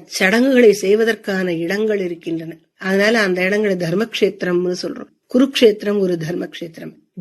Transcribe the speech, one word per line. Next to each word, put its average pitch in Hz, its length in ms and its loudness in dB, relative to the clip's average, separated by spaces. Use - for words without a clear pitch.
சடங்குகளை 240 680 4
செய்வதற்கான 196 840 0
இடங்கள் 202 420 -2
இருக்கின்றன. 165 580 -8
அதனால 202 420 2
அந்த 185 220 0
இடங்களை 196 340 0
தர்மக்ஷேத்திரம்னு 180 1080 -2
சொல்றோம். - 300 -10
குருக்ஷேத்திரம் 208 680 2
ஒரு 185 160 0
தர்மக்ஷேத்திரம், 165 760 -8